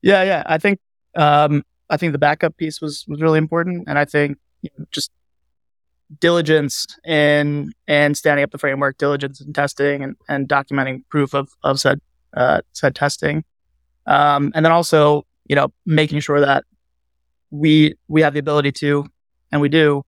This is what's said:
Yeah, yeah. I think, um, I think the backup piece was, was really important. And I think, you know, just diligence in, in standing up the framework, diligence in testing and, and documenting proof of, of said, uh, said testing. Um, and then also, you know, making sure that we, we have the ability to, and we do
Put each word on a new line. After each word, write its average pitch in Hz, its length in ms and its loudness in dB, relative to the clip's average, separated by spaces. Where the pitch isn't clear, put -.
Yeah, 196 200 4
yeah. 185 240 0
I 160 120 0
think, 202 220 0
um, 147 460 4
I 151 60 -2
think 160 160 -2
the 143 60 -6
backup 151 380 0
piece 156 240 -8
was, 147 260 -10
was 147 140 -10
really 160 180 2
important. 170 480 -4
And 143 120 -4
I 147 60 2
think, 147 340 -2
you - 140 -14
know, 151 140 -16
just - 220 -10
diligence 156 680 0
in, 147 680 0
in 147 280 2
standing 143 280 0
up 143 80 -2
the 147 80 -16
framework, 139 400 -2
diligence 139 420 -4
in 147 120 -18
testing 143 500 -2
and, 135 140 -12
and 139 200 -4
documenting 139 600 -2
proof 143 260 -2
of, 139 160 -4
of 139 160 0
said, 139 220 0
uh, - 260 2
said 139 220 -2
testing. 147 500 -4
Um, 143 480 2
and 160 100 0
then 160 80 6
also, 151 540 2
you 139 60 -2
know, 139 140 2
making 156 360 0
sure 143 200 0
that 139 240 2
we, 151 440 2
we 156 140 2
have 147 100 2
the 147 80 -4
ability 143 320 -2
to, 147 340 -2
and 147 80 0
we 143 80 0
do 147 400 2